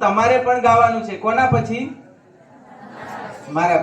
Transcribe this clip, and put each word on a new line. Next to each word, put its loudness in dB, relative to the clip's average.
તમારે 2
પણ 0
ગાવાનું 4
છે. -10
કોના 2
પછી? -4
મારા 2